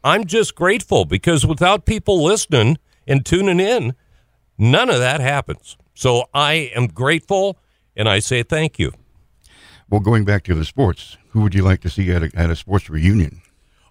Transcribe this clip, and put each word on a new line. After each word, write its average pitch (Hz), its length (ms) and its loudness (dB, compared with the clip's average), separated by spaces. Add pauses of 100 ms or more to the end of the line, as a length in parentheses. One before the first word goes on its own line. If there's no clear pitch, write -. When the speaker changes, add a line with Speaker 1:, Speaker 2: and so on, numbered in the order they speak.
Speaker 1:
I'm 185 220 0
just 196 300 -2
grateful 185 480 0
because 151 420 0
without 175 400 0
people 202 380 0
listening 156 540 2 (300)
and 135 180 0
tuning 185 340 0
in, 190 360 0 (600)
none 147 320 2
of 147 100 2
that 127 200 0
happens. 135 560 -6 (200)
So 123 360 0
I 147 440 0
am 123 100 0
grateful, 165 720 -2 (380)
and 107 120 -2
I 202 120 2
say 127 240 -4
thank 156 340 -4
you. 69 140 -2 (1000)
Speaker 2:
Well, 101 100 0
going 107 260 2
back 101 180 0
to 90 100 -2
the 78 100 -2
sports, - 540 -4 (120)
who 110 120 0
would 101 140 0
you 98 80 2
like 92 180 2
to 87 80 -4
see 92 220 -2
at 87 100 0
a, 78 140 -4
at 85 160 0
a 82 40 -2
sports 95 320 -4
reunion? 82 540 0 (500)